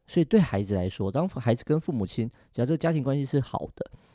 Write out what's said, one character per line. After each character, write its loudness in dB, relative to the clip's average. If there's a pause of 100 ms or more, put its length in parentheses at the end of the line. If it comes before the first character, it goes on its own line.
所 -2
以 4
对 6
孩 2
子 -2
来 0
说， -4
当 0
孩 0
子 -2
跟 0
父 -4
母 -2
亲， -4 (220)
只 -4
要 2
这 0
个 2
家 0
庭 0
关 0
系 0
是 0
好 -4
的， -6 (260)